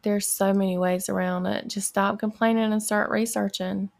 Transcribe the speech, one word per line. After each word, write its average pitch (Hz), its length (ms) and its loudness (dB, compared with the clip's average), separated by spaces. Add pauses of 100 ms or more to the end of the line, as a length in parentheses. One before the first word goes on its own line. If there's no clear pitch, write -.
There's 208 240 0
so 196 280 2
many 190 240 2
ways 185 300 0
around 185 380 -2
it. 202 220 -4
Just 196 200 -4
stop 202 300 0
complaining 220 540 2
and 214 100 0
start 208 280 0
researching. 196 880 -2